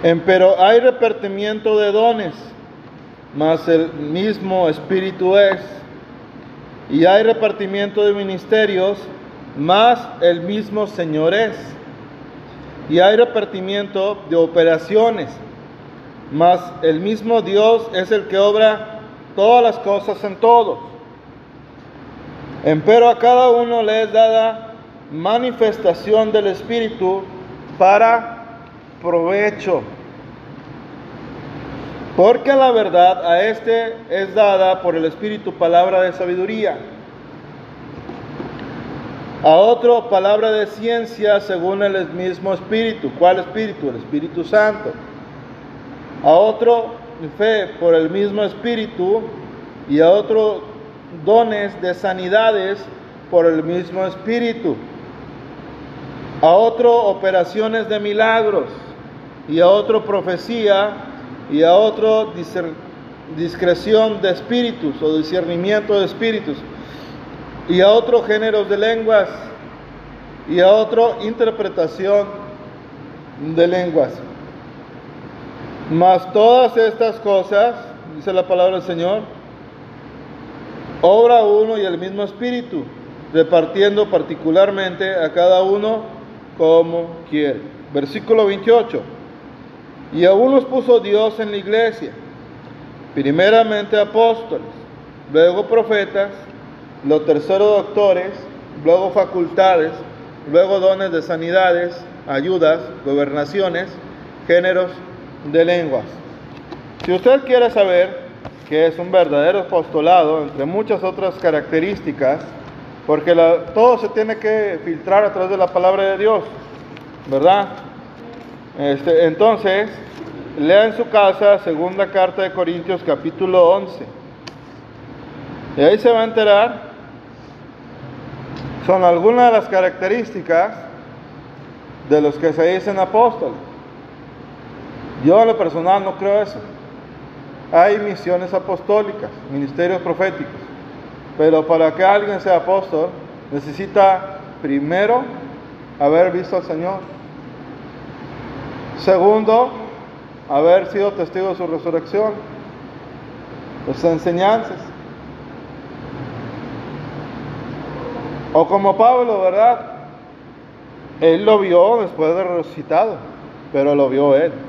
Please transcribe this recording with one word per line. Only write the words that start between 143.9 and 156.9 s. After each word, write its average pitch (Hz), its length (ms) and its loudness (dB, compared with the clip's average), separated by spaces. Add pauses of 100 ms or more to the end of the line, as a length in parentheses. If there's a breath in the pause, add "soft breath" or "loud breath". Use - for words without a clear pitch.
primero 170 600 0 (800)
haber 165 320 4
visto 180 240 -4
al 175 80 -2
Señor, 175 480 -8 (1900)
segundo 214 720 4 (800)
haber 170 360 4
sido 202 260 -2
testigo 185 380 -6
de 175 40 -4
su 180 120 -8
resurrección, 165 640 -4 (1500)
de 135 80 -6
sus 127 100 -8
enseñanzas, 180 720 0 (3750)